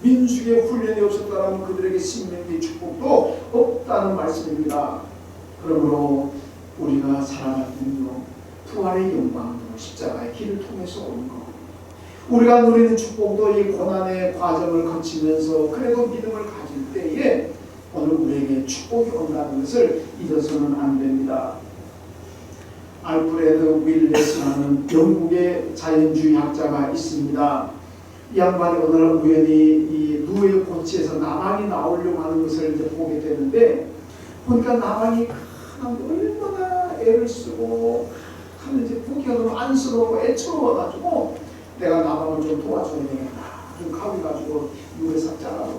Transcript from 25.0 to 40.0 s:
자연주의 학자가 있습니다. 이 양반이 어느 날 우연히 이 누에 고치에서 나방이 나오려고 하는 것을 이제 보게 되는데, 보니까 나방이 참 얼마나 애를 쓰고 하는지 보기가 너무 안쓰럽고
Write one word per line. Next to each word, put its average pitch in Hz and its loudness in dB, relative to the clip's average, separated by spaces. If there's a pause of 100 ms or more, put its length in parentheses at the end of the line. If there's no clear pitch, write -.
자연주의 156 4
학자가 143 0
있습니다. 143 -2 (640)
이 196 2
양반이 175 4
어느 160 4
날 160 8 (140)
우연히 156 6
이 156 4
누에 190 4
고치에서 165 -2
나방이 196 -2
나오려고 175 0
하는 160 0
것을 156 0
이제 147 -2
보게 160 -4
되는데, 156 2 (580)
보니까 240 2
나방이 226 0 (540)
참 240 -6 (100)
얼마나 381 -2
애를 233 4
쓰고 233 -4 (560)
하는지 254 -2
보기가 254 -4
너무 226 0
안쓰럽고 240 0